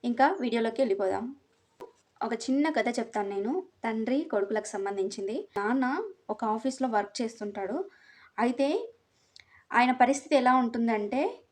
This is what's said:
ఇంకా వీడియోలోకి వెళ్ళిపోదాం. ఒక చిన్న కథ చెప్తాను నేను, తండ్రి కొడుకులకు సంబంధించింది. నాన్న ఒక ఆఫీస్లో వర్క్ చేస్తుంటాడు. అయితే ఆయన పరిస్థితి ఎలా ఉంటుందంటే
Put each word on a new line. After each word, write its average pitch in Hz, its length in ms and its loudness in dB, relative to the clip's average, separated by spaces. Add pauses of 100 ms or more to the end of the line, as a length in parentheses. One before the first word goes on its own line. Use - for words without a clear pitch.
ఇంకా 262 360 4
వీడియోలోకి 226 400 0
వెళ్ళిపోదాం. 202 560 0 (840)
ఒక 226 120 -4
చిన్న 277 360 0
కథ 240 180 0
చెప్తాను 226 400 -4
నేను, 214 340 -2 (220)
తండ్రి 226 360 0
కొడుకులకు 208 460 -2
సంబంధించింది. 196 920 -4
నాన్న 254 460 0 (280)
ఒక 214 140 -4
ఆఫీస్లో 254 440 -2
వర్క్ 208 340 -2
చేస్తుంటాడు. 208 640 -6 (540)
అయితే 277 500 0 (840)
ఆయన 247 200 4
పరిస్థితి 262 440 4
ఎలా 254 200 6
ఉంటుందంటే 233 840 0 (120)